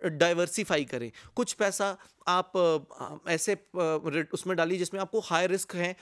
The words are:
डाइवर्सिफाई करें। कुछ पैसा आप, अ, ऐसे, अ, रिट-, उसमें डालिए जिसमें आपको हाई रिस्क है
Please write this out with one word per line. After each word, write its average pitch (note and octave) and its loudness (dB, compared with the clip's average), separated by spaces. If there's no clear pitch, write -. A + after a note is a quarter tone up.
डाइवर्सिफाई E3+ 2
करें। A#2+ -8
कुछ - 0
पैसा G3+ 0
आप, F3+ 2
अ, D#3+ 0
ऐसे, D#3+ 0
अ, - -8
रिट-, D#3 -2
उसमें F3+ -4
डालिए E3+ 0
जिसमें F3+ -4
आपको A3 -2
हाई F3 2
रिस्क F#3 -2
है F3 -2